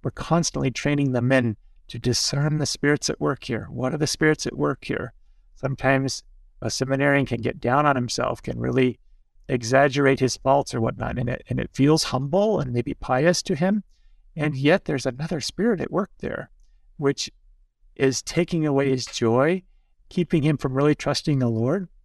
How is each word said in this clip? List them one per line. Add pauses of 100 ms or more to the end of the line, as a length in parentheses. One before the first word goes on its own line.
We're
constantly
training
the
men (340)
to
discern
the
spirits
at
work
here.
What
are
the
spirits
at
work
here? (400)
Sometimes (400)
a
seminarian
can
get
down
on
himself,
can
really (520)
exaggerate
his
faults
or
whatnot,
and
it,
and
it
feels
humble
and
maybe
pious
to
him. (520)
And
yet
there's
another
spirit
at
work (100)
there, (480)
which (680)
is
taking
away
his
joy, (460)
keeping
him
from
really
trusting
the
Lord. (160)